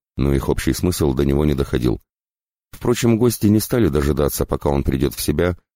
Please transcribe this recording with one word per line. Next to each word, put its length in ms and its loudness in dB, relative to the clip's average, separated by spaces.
но 180 0
их 160 -2
общий 240 -2
смысл 400 0
до 120 0
него 200 2
не 80 2
доходил. 480 -2
Впрочем, 460 2
гости 300 2
не 120 4
стали 280 0
дожидаться, 580 0
пока 240 -4
он 140 0
придёт 300 -2
в 80 -10
себя, 360 -2